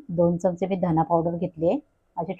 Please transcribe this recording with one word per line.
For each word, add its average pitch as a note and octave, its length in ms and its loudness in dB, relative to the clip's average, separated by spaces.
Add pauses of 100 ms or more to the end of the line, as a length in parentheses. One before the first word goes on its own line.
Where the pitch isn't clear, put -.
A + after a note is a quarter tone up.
(160)
दोन F3 200 4
चमचे F3+ 300 -2
मी F#3+ 140 -2
धना E3 220 2
पावडर E3+ 340 0
घेतली E3+ 320 -2
आहे, B3 100 2 (380)
असे F3+ 240 -6